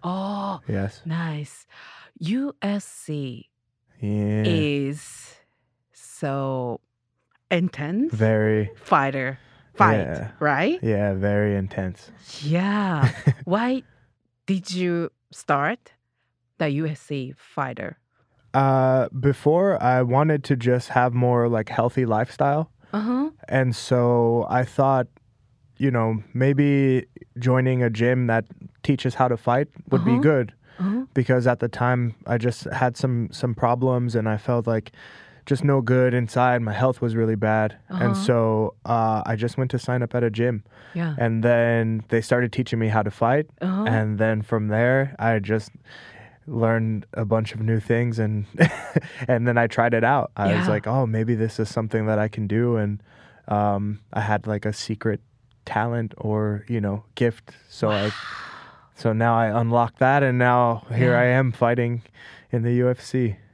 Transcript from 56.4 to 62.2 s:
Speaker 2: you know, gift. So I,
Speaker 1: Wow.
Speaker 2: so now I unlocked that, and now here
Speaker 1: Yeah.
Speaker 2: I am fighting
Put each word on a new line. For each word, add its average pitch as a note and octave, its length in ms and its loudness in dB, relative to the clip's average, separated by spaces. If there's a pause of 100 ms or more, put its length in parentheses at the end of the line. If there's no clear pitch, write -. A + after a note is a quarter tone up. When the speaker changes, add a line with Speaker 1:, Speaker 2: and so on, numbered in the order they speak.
Speaker 2:
you A#2+ 120 -2
know, G2+ 240 -2 (120)
gift. - 360 -2 (160)
So - 220 -2
I, G2+ 160 0
Speaker 1:
Wow. G#2+ 60 -2 (840)
Speaker 2:
so A2+ 180 0
now A#2 240 4
I A2+ 100 2
unlocked A#2 520 0
that, C#3 240 4
and B2+ 160 2
now B2 500 2
here B2 220 2
Speaker 1:
Yeah. A#2+ 80 4
Speaker 2:
I B2 60 4
am B2+ 260 2
fighting A#2+ 500 0 (500)